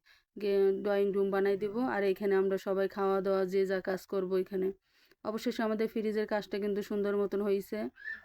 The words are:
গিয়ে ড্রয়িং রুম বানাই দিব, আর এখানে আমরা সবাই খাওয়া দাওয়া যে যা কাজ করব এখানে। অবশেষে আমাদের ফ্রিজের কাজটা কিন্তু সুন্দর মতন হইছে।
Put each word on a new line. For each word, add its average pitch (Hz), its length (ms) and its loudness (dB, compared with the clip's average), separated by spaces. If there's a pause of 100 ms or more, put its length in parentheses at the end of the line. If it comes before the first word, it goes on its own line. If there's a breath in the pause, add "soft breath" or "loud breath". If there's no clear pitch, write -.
(400 soft breath)
গিয়ে 196 420 4
ড্রয়িং 202 300 2
রুম 196 180 2
বানাই 196 260 2
দিব, 202 220 -4
আর 240 240 0
এখানে 196 320 2
আমরা 190 240 2
সবাই 196 300 0
খাওয়া 196 320 0
দাওয়া 190 260 2
যে 190 200 2
যা 190 140 -2
কাজ 185 260 -4
করব 190 280 -2
এখানে। 185 380 0 (520 soft breath)
অবশেষে 226 380 -4
আমাদের 220 260 0
ফ্রিজের 214 380 -2
কাজটা 208 320 -4
কিন্তু 202 240 -2
সুন্দর 202 340 -2
মতন 202 260 0
হইছে। 208 460 -2 (360 loud breath)